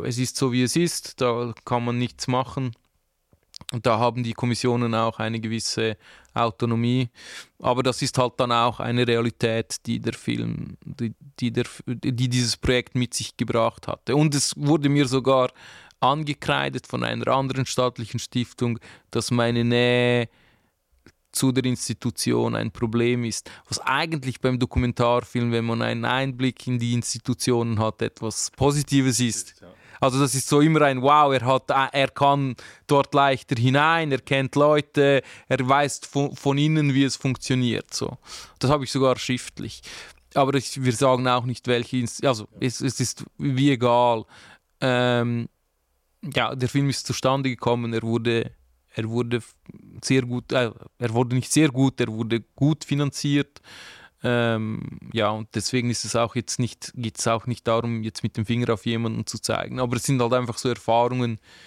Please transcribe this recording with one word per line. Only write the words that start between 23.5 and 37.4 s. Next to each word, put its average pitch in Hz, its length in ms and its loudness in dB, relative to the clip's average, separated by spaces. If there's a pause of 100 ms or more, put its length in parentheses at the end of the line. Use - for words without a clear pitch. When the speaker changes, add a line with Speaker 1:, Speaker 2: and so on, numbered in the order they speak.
Speaker 1:
Was - 100 -8
eigentlich 139 600 -4
beim 127 180 0
Dokumentarfilm, 120 920 0
wenn 117 120 0
man 113 160 -2
einen 117 240 -2
Einblick 127 640 -2
in 123 120 -2
die 120 140 0
Institutionen 117 840 -2
hat, 110 240 -2
etwas - 480 -6
Positives 135 720 2
ist. - 420 -2
Speaker 2:
Ja. 90 60 -20 (320)
Speaker 1:
Also 131 180 2
das 135 160 2
ist 131 140 -4
so 147 120 4
immer 156 220 6
ein 135 180 2
Wow, 143 320 6
er 123 140 0
hat, 131 240 0
er 135 380 0
kann 139 480 2 (320)
dort 139 260 4
leichter 139 400 2
hinein, 143 560 2
er 131 80 0
kennt 135 380 -2
Leute, 143 640 4 (240)
er 127 220 0
weiß 139 320 2 (100)
von, 139 240 -2
von 139 240 0
innen, 151 340 2
wie 135 120 4
es 131 100 0
funktioniert. 127 800 -2